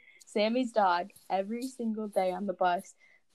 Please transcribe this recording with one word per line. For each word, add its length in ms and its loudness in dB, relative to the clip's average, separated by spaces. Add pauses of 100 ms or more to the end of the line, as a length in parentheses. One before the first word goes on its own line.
(260)
Sammy's 480 0
dog 380 2 (180)
every 380 -2
single 420 -4
day 240 0
on 140 -6
the 60 -2
bus 400 0 (420)